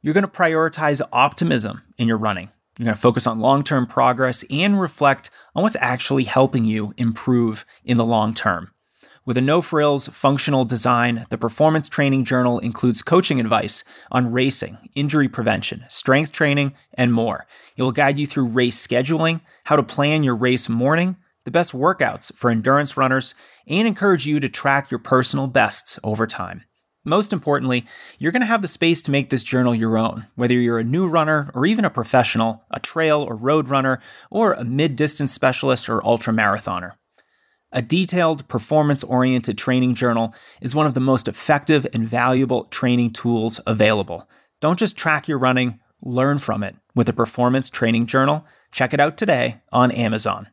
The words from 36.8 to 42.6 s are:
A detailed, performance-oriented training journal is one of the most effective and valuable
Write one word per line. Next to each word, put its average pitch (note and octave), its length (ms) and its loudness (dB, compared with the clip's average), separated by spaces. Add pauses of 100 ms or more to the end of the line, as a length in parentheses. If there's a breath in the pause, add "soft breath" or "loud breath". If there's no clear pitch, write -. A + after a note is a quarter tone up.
A B2+ 120 -4
detailed, E3 640 0
performance-oriented B2+ 1080 0
training B2+ 380 0
journal A2+ 400 -2 (260 loud breath)
is B2 140 -6
one D#3 120 2
of C3+ 80 0
the C3 60 0
most C3 280 2
effective C#3+ 680 0
and A2+ 120 0
valuable B2 580 0